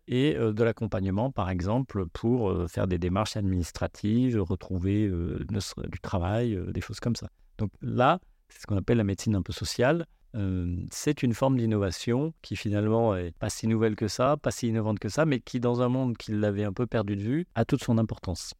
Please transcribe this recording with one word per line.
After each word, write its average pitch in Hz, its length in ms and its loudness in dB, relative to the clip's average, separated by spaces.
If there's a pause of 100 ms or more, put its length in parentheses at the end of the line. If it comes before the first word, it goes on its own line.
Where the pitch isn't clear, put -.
et, 139 280 2
euh, 113 160 2
de 110 120 2
l'accompagnement, 110 640 0
par 92 200 -2
exemple, 95 560 -2
pour, 113 440 0
euh, 87 160 0
faire 98 220 -2
des 90 100 0
démarches 92 380 0
administratives, 104 1040 0
retrouver, 95 680 0
euh, 87 420 -2
ne 98 120 -2
ser-, - 140 -8 (140)
du - 120 -10
travail, 104 540 0
euh, 90 180 -4
des 95 80 -4
choses - 180 -8
comme 117 160 0
ça. - 140 -6 (300)
Donc 107 120 -2 (120)
là, 127 360 4 (300)
c'est - 140 -20
ce - 40 -16
qu'on 104 100 0
appelle 117 220 2
la 107 60 4
médecine 98 320 0
un 95 60 2
peu - 100 -8
sociale. 156 540 0 (300)
Euh, 90 540 -2
c'est - 320 -2
une 120 120 2
forme 135 220 2
d'innovation 117 840 0
qui 104 140 -6
finalement 107 580 2
est 90 160 -4
pas 107 200 -6
si - 180 -2
nouvelle 110 260 4
que 107 140 0
ça, 127 280 2
pas 135 140 -2
si - 160 -2
innovante 110 320 0
que 107 100 -6
ça, 151 180 2
mais 135 120 2
qui 123 220 -6
dans 120 200 2
un 123 80 2
monde 127 280 0
qui - 160 -8
l'avait 104 320 2
un 101 80 -2
peu 120 160 -2
perdu 104 260 0
de 98 80 -2
vue, 139 320 -2
a 113 100 2
toute - 200 0
son 117 140 4
importance. - 600 -2